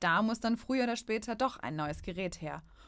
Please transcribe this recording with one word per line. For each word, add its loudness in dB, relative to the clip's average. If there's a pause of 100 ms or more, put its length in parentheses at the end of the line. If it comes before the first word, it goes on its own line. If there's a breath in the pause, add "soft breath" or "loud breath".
Da 6
muss 0
dann 2
früher 0
oder 0
später -2
doch 2
ein -6
neues -2
Gerät -4
her. -8 (260 soft breath)